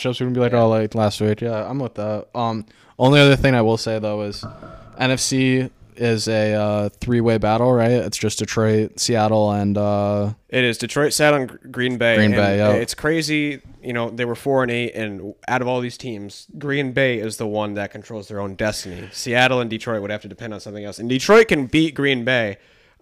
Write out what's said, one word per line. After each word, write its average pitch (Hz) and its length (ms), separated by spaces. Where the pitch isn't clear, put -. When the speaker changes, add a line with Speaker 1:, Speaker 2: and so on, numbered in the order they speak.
Speaker 1:
matchups. 123 160
We 127 60
can 127 60
be 123 80
like, 120 120
Speaker 2:
Yeah. 120 100
Speaker 1:
"Oh, 113 60
like 110 260
last 107 260
week." 107 200
Yeah, 110 280
I'm 135 120
with 120 140
that. 104 420
Um, 113 300
only 135 200
other 139 160
thing 131 180
I 120 80
will 113 140
say 110 220
though 107 240
is 104 220
N 131 140
F 131 80
C 131 520
is 113 320
a, 107 260
uh, 104 340
three-way 117 380
battle, 110 340
right? 120 180
It's 113 260
just 107 220
Detroit, 110 600
Seattle, 107 500
and, 101 260
uh, 104 580
Speaker 2:
It 127 140
is 117 160
Detroit, 143 340
Seattle, 147 280
and 127 80
Gr-, - 240
Green 123 260
Bay. 117 160
Speaker 1:
Green 107 200
Speaker 2:
And - 20
Speaker 1:
Bay, 101 220
yeah. 104 160
Speaker 2:
it's 117 200
crazy. 151 680
You 123 100
know, 117 160
they 117 160
were 117 120
four 135 260
and 120 80
eight, 120 240
and 101 400
out 123 140
of 120 40
all 127 140
these 123 180
teams, 101 480
Green 143 360
Bay 127 260
is 107 200
the 113 100
one 107 260
that 101 160
controls 104 380
their 104 100
own 98 160
destiny. 98 560
Seattle 127 500
and 117 80
Detroit 110 320
would 101 120
have 107 100
to 104 60
depend 107 260
on 98 60
something 104 240
else, 101 160
and 117 80
Detroit 202 400
can 147 180
beat 156 300
Green 139 280
Bay 117 340